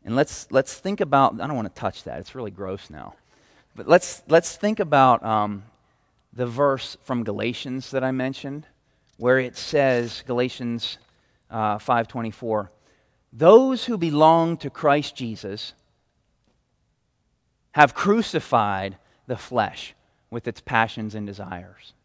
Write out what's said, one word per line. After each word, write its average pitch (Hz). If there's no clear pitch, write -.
And 110
let's, -
let's 135
think 202
about, 135
I 95
don't 147
wanna 107
touch -
that. 67
It's -
really 117
gross 95
now. 69
But -
let's, -
let's 160
think 208
about, 139
um, 104
the 123
verse 135
from 120
Galatians 120
that 131
I 131
mentioned, 135
where 123
it 127
says, 127
Galatians, 120
uh, 107
five 117
twenty-four, 110
"Those 220
who 240
belong 165
to 143
Christ 147
Jesus 107
have 147
crucified 107
the 123
flesh -
with 120
its 117
passions 110
and 107
desires." 92